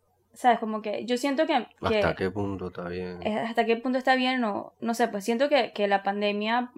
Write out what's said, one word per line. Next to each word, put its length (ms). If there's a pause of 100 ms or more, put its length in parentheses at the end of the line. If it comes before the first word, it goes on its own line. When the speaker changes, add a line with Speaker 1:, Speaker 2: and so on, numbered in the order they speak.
(340)
Speaker 1:
¿Sabes? 260
Como 220
que 240
yo 100
siento 320
que... 180 (220)
que 120
Speaker 2:
¿Hasta 160
qué 140
punto 380
está 220
bien? 340
Speaker 1:
es, 140
¿hasta 280
qué 120
punto 200
está 180
bien? 260
No, 400
no 120
sé, 140
pues 160
siento 240
que, 260
que 140
la 160
pandemia, 760